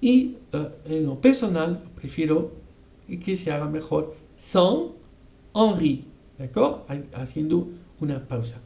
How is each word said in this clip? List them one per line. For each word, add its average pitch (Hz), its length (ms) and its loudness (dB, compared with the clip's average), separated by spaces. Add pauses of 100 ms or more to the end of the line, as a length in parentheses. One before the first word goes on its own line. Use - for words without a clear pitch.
Y, 254 360 4 (140)
eh, 151 180 -4 (160)
en 156 200 -2
lo 135 160 -4
personal, 175 600 2 (140)
prefiero 156 560 -2 (560)
que 185 300 -4
se 165 140 -4
haga 147 160 -4
mejor 151 480 -4 (200)
sans 208 560 2 (640)
Henri, 175 520 2 (320)
¿de 135 80 -12
acuerdo? 240 440 0
Ha-, 143 320 -10
haciendo 156 460 -2 (320)
una 139 280 -6
pausa. 117 380 -6